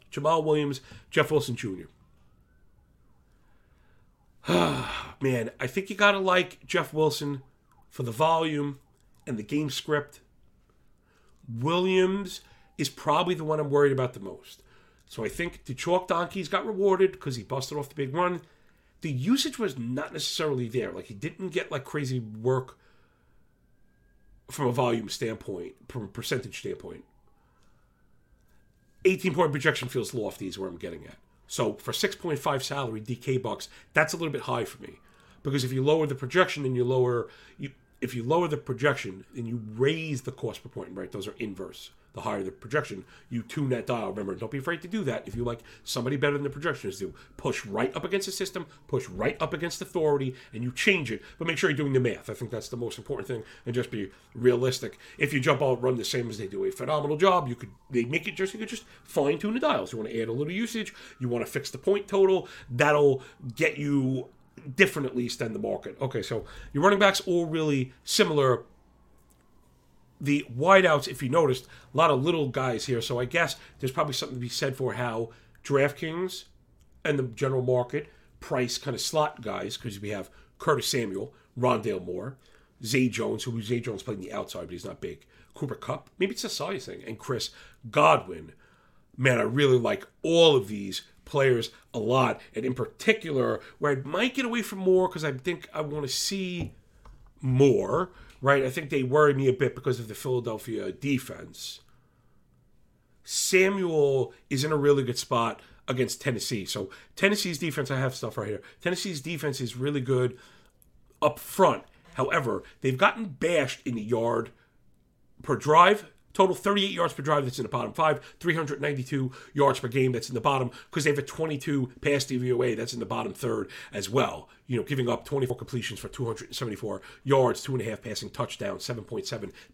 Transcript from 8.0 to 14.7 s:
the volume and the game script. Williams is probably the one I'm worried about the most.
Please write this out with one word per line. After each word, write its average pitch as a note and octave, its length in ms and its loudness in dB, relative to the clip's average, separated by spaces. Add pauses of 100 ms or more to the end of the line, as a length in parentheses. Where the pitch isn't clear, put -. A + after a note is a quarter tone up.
the A#2 80 -2
volume D3+ 720 2 (460)
and B2 120 -4
the G#2+ 40 -8
game D3 260 -2
script. D3 520 -4 (1300)
Williams F#3 880 2 (380)
is D3+ 100 -2
probably E3+ 460 0
the D#3 100 -6
one D3+ 160 0
I'm C#3+ 80 -2
worried C#3+ 240 6
about B2+ 220 0
the - 60 -14
most. - 420 -14 (440)